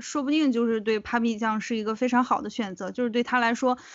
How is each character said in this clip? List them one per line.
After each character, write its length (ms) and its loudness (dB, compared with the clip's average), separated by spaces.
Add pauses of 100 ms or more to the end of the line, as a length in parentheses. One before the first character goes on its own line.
说 200 -4
不 80 -2
定 220 4
就 160 2
是 140 0
对 180 0
Papi 400 0
酱 220 0
是 160 -4
一 80 -2
个 100 -2
非 140 0
常 160 4
好 160 0
的 80 -8
选 260 -6
择， 160 -8
就 140 -2
是 40 0
对 140 0
他 160 0
来 160 2
说， 220 0 (180)